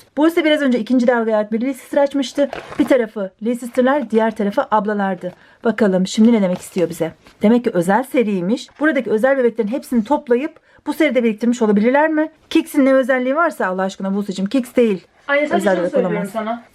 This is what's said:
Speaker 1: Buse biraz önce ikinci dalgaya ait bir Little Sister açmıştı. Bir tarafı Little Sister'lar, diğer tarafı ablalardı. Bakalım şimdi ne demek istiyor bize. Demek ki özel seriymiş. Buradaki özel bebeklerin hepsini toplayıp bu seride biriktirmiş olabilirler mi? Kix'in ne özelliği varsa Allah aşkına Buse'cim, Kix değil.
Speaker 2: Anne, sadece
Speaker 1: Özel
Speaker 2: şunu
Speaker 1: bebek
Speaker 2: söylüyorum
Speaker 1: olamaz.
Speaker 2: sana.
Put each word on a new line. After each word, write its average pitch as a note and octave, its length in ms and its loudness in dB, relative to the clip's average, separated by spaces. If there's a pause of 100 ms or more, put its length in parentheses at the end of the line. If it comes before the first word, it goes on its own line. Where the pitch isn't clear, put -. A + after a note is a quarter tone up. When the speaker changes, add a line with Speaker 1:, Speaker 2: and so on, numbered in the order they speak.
(180)
Speaker 1:
Buse E4 280 2
biraz D4+ 160 2
önce B3 180 0
ikinci B3 280 0
dalgaya A3+ 300 0
ait G#3+ 140 -2
bir A3 100 -2
Little C4+ 120 -4
Sister - 300 -6
açmıştı. C#4 460 -2 (300)
Bir A#3 60 2
tarafı A3 460 -2 (120)
Little A#3+ 160 -4
Sister'lar, B3+ 520 -2
diğer A3 240 0
tarafı G3+ 360 -2
ablalardı. G3 640 -2 (300)
Bakalım G3 440 0
şimdi A3+ 260 4
ne A3 80 2
demek F3+ 200 0
istiyor E3+ 280 -2
bize. E3 220 -6 (300)
Demek A#3 220 4
ki A#3 100 0
özel F#3+ 300 0
seriymiş. G#3 640 -2 (120)
Buradaki C#4+ 320 0
özel B3 260 2
bebeklerin A#3 300 0
hepsini A#3+ 360 -2
toplayıp C#4+ 560 -2 (280)
bu D4 60 -4
seride C4+ 300 2
biriktirmiş A#3 380 0
olabilirler A#3 480 4
mi? D#4 220 -2 (180)
Kix'in D4 360 2
ne C4+ 80 4
özelliği C4 420 2
varsa D#4 320 0
Allah F#3 140 -4
aşkına F#3+ 340 -4
Buse'cim, G3 300 -4
Kix B3 300 -2
değil. A3 320 2 (200)
Speaker 2:
Anne, C#4+ 200 0
sadece D#4+ 80 -2
Speaker 1:
Özel G#3 180 2
Speaker 2:
şunu - 80 0
Speaker 1:
bebek - 100 -2
Speaker 2:
söylüyorum B3+ 260 0
Speaker 1:
olamaz. G3+ 140 -6
Speaker 2:
sana. A3 320 -6 (120)